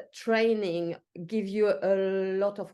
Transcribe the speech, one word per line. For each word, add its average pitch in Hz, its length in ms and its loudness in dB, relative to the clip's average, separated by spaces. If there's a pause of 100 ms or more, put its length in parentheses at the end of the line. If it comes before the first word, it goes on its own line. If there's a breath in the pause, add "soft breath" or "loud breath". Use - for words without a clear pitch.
(140)
training 214 840 0 (280)
give 208 220 -2
you 208 220 2
a 196 260 2 (420)
lot 202 220 -2
of 180 140 -8